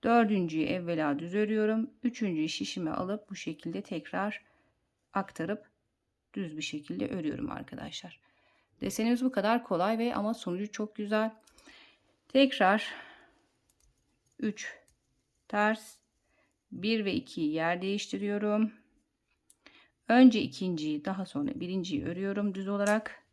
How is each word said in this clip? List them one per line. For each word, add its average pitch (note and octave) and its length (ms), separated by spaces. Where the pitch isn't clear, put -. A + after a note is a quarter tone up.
Dördüncüyü G3+ 600
evvela D#3+ 520
düz E3+ 160
örüyorum. G#3+ 560
Üçüncüyü F#3 460
şişime F3 420
alıp G3 400
bu G3 40
şekilde E3+ 480
tekrar F#3+ 640
aktarıp F3 540
düz E3 220
bir D#3 60
şekilde F3 460
örüyorum - 420
arkadaşlar. - 720
Desenimiz A#3 440
bu B3+ 80
kadar A3+ 320
kolay G3 340
ve A#3 160
ama G#3 200
sonucu F#3+ 380
çok G#3+ 240
güzel. G#3+ 340
Tekrar A3 640
üç - 360
ters, G#3+ 480
bir G#3+ 320
ve G3 100
ikiyi - 380
yer E3 300
değiştiriyorum. G#3 880
Önce A#3 320
ikinciyi, D3+ 640
daha F#3+ 220
sonra C#3+ 340
birinciyi F3+ 440
örüyorum G3 500
düz F#3+ 140
olarak. G3+ 540